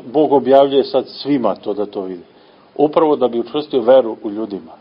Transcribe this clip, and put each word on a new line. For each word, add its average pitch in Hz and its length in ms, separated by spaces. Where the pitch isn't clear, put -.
Bog 139 200
objavljuje 135 520
sad 127 240
svima 123 460
to 101 200
da 101 120
to 101 160
vide? 92 200
Upravo 151 420
da 123 120
bi 117 120
učvrstio 143 400
veru 120 420
u 110 80
ljudima. 101 500